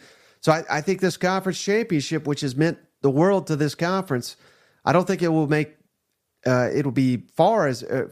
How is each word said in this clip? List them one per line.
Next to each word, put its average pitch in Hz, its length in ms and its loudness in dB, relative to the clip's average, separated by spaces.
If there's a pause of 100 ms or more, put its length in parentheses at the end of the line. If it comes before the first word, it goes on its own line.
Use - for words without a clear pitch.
(400)
So 160 100 2
I, 160 180 2
I 147 120 0
think 185 200 -2
this 185 160 -2
conference 190 440 -2
championship, 170 640 -2
which 143 160 -4
has 131 140 -4
meant 160 240 0 (220)
the 139 100 2
world 175 360 2
to 156 80 -2
this 143 200 -2
conference, 175 640 -4 (460)
I - 80 2
don't 175 140 4
think 190 160 -2
it 175 60 0
will 160 200 2
make, 151 280 0 (720)
uh, 123 260 2
it'll 139 180 -2
be 127 260 0 (180)
far 185 320 4
as, 120 160 -4
uh, - 280 -4